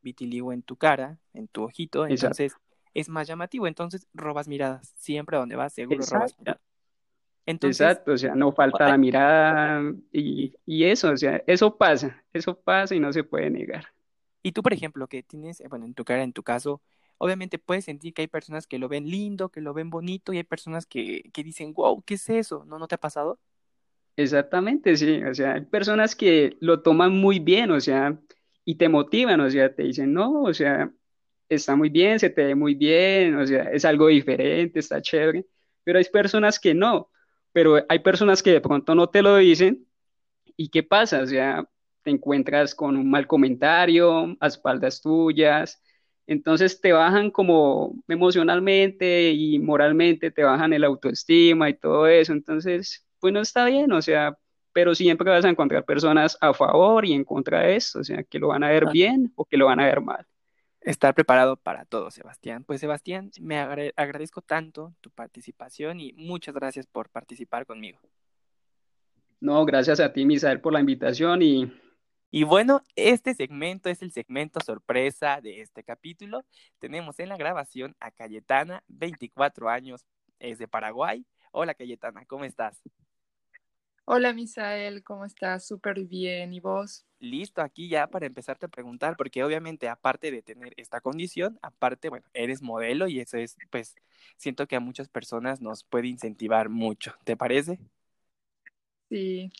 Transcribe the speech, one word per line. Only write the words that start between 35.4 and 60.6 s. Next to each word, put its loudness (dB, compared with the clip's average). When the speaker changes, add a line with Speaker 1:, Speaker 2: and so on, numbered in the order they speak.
Speaker 2:
pero 4
hay 4
personas 2
que 2
no, 0
pero 6
hay 2
personas 4
que 6
de 6
pronto 0
no 4
te 4
lo 6
dicen, 6
¿y -8
qué 0
pasa? 2
O -2
sea, -2
te -4
encuentras 0
con -2
un 0
mal 2
comentario 4
a 0
espaldas -4
tuyas, 2
entonces 0
te 4
bajan 4
como 2
emocionalmente 2
y 0
moralmente, 2
te 0
bajan 2
el 2
autoestima 4
y 0
todo 2
eso, 6
entonces, -6
pues 2
no 0
está 0
bien, 2
o 2
sea, 0
pero 4
siempre 2
vas 6
a 6
encontrar 2
personas 2
a 4
favor 4
y 2
en 0
contra -2
de 4
esto, -4
o -6
sea, -8
que -12
lo -2
van -2
a 0
ver 4
Speaker 1:
Ah. 0
Speaker 2:
bien 2
o -6
que -2
lo 6
van 4
a 4
ver 2
mal. -8